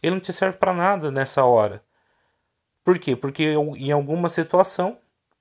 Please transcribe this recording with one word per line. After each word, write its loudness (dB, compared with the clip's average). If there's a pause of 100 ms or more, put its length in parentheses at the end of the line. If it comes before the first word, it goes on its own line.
Ele 0
não -4
te -8
serve -2
pra 2
nada 0
nessa 0
hora. 2 (1000)
Por 4
quê? -2
Porque -4 (220)
em -4
alguma -2
situação 0 (420)